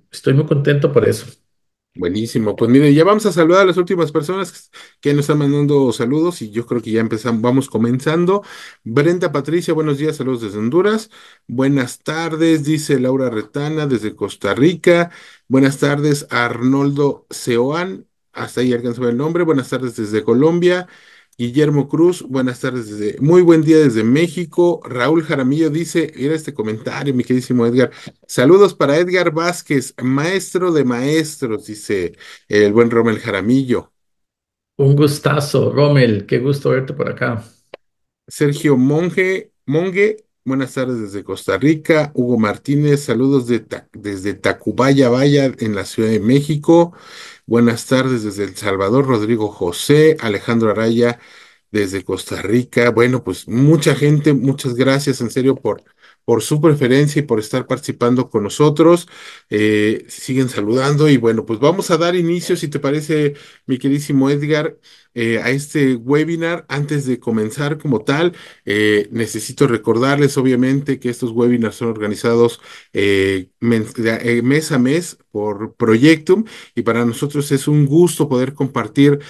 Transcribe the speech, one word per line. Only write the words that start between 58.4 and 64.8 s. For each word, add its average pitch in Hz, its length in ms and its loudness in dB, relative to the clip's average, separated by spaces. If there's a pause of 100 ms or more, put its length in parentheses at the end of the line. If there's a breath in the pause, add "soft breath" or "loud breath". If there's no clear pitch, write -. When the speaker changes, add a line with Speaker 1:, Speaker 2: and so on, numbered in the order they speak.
Speaker 2:
nosotros. 151 640 2 (440 loud breath)
Eh, 107 560 0
siguen 131 420 -4
saludando 131 580 0
y 139 100 6
bueno, 113 280 0
pues 107 140 -4
vamos 175 320 0
a 160 60 4
dar 175 180 0
inicio, 175 400 -2
si 170 120 -4
te 147 120 -6
parece, 147 560 -2 (320 loud breath)
mi 131 100 -2
queridísimo 139 540 0
Edgar, 151 480 -2 (380 soft breath)